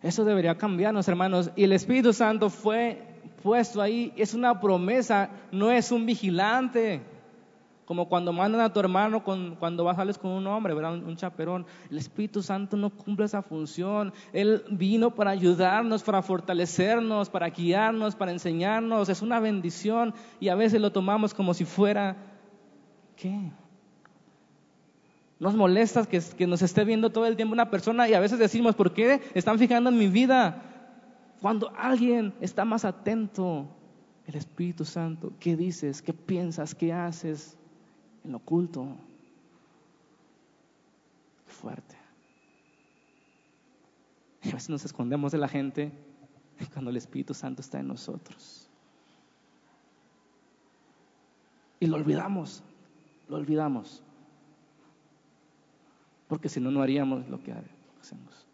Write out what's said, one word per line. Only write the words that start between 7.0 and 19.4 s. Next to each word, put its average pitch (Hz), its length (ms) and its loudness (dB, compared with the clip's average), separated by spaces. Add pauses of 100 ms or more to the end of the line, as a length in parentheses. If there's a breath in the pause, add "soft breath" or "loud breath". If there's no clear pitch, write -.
Como 175 220 -4
cuando 175 240 0
mandan 202 280 0
a 226 120 2
tu 208 60 0
hermano 208 460 2
con, 180 320 -4
cuando 170 260 -4
vas, 175 140 0
sales 196 220 -2
con 190 120 -6
un 190 160 -4
hombre, 202 280 -2
¿verdad? 156 180 -4
Un, 175 120 -8
un 165 120 -10
chaperón. 175 480 -6 (260 loud breath)
El 143 60 -8
Espíritu 208 460 -6
Santo 196 340 -4
no 202 140 0
cumple 202 340 -4
esa 208 160 -2
función. 185 720 -6 (220 loud breath)
Él 214 360 2
vino 214 440 2
para 208 160 2
ayudarnos, 190 720 2
para 196 180 2
fortalecernos, 190 1080 0
para 170 180 -2
guiarnos, 208 680 0
para 185 160 -2
enseñarnos. 196 760 0
Es 190 140 -2
una 233 180 0